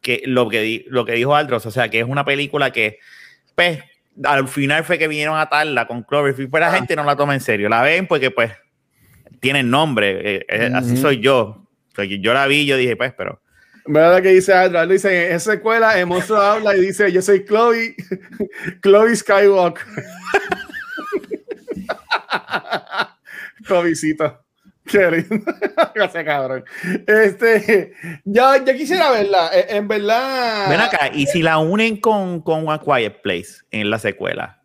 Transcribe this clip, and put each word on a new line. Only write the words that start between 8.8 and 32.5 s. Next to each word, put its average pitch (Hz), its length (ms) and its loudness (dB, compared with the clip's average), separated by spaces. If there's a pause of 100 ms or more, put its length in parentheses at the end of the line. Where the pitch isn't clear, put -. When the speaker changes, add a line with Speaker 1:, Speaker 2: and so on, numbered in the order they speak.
Speaker 1:
tienen 131 320 0
nombre, 104 680 0
eh, - 100 -10
eh, 113 280 -2
así 120 180 -2
Speaker 3:
Ujú. 127 80 -2
Speaker 1:
soy 139 180 0
yo. 110 480 0 (240)
O - 40 -20
sea, 101 120 -6
que 98 120 -6
yo 110 140 0
la 139 140 2
vi 143 140 2
y 147 40 0
yo 139 120 0
dije, 123 180 0
pues, 127 200 -6
pero - 240 -10 (460)
Speaker 2:
¿Verdad 165 360 6
que 190 80 2
dice 185 240 6
Aldros? 180 280 4
Aldros 180 200 2
dice, 180 260 2
"En 175 80 -2
esa 185 160 -2
secuela, 220 480 2
el 180 60 0
monstruo 180 340 -2
habla 208 380 2
y - 20 2
dice, 190 320 2
'Yo 180 100 2
soy 196 220 2
Chloe, 226 540 0
<laughs> - 840 -10
Chloe 214 320 6
Skywalker.'" 196 680 2
<laughs> - 3750 -8
Chloecito. 156 720 -2 (460)
Qué 190 260 4
lindo. 170 340 -2 (240)
<laughs> - 260 -2
Gracias, 170 300 -2
cabrón. 131 380 -4 (440)
Este, 214 840 2 (320)
ya, 262 380 4
ya 262 100 2
quisiera 302 380 0
verla, 196 420 2
eh, 185 160 4
en 208 180 -4
verdad. 220 840 -2
Speaker 1:
Ven 185 120 2
acá, 160 320 0
¿y 143 120 -2
si 175 160 0
la 160 160 2
unen 208 400 0
con, 196 440 -2
con 160 280 -4